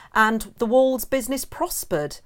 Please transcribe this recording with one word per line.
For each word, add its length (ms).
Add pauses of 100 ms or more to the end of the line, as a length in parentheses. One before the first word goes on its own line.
(140)
and 440
the 80
Walls' 380
business 400
prospered. 800